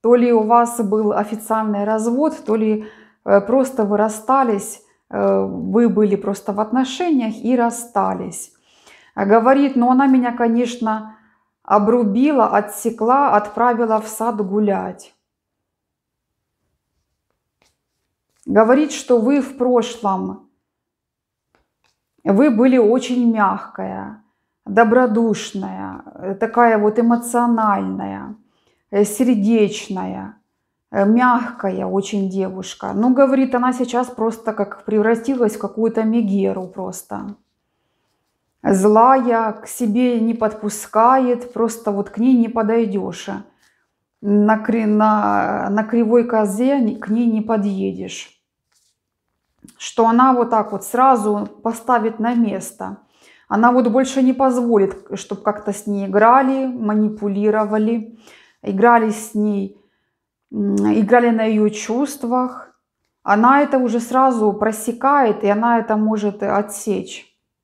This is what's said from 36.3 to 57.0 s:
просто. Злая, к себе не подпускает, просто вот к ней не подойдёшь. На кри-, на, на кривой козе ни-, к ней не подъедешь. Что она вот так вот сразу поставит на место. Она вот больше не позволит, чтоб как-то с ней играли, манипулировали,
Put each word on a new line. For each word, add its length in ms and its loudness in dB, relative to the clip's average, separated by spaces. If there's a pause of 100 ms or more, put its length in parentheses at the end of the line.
просто. 680 -12 (1300)
Злая, 880 4
к 140 -18
себе 520 0
не 140 0
подпускает, 1200 0
просто 380 -4
вот 180 -4
к 100 -8
ней 160 4
не 140 2
подойдёшь. 800 -2 (920)
На 360 2
кри-, 280 -2
на, 840 0
на 120 0
кривой 440 2
козе 520 0
ни-, 200 -2
к 100 -10
ней 160 0
не 160 0
подъедешь. 880 -4 (1500)
Что 300 -2
она 260 6
вот 180 0
так 200 0
вот 120 -8
сразу 640 2 (160)
поставит 560 -2
на 160 -2
место. 600 -4 (560)
Она 200 4
вот 160 2
больше 340 0
не 100 4
позволит, 840 0
чтоб 280 -12
как-то 300 -4
с 120 -16
ней 220 -4
играли, 600 2
манипулировали, 1500 -2 (460)